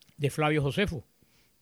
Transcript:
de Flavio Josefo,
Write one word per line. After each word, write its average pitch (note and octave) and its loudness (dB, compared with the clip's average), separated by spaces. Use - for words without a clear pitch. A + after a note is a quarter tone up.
de C#3+ 0
Flavio D3+ 2
Josefo, D#3 -2